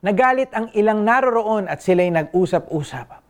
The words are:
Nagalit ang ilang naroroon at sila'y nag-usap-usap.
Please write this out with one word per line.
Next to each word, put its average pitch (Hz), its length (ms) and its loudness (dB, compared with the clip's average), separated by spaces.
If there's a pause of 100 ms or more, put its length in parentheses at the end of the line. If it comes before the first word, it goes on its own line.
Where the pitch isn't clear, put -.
Nagalit 254 480 0
ang 226 240 -6
ilang 214 320 2
naroroon 226 640 0
at 147 80 -8
sila'y 180 320 2
nag-usap-usap. 160 1200 -4